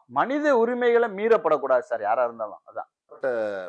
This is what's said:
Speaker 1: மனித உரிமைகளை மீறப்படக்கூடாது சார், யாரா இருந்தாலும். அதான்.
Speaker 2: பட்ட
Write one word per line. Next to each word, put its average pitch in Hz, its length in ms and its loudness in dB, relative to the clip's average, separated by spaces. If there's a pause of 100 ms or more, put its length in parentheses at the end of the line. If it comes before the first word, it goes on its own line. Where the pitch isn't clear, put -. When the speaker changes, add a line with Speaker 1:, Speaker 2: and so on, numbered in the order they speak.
Speaker 1:
மனித 262 500 0
உரிமைகளை 233 520 2
மீறப்படக்கூடாது 160 720 2
சார், 117 220 -4
யாரா 113 220 0
இருந்தாலும். 113 420 -6
அதான். 104 240 -14 (160)
Speaker 2:
பட்ட 143 220 -10 (420)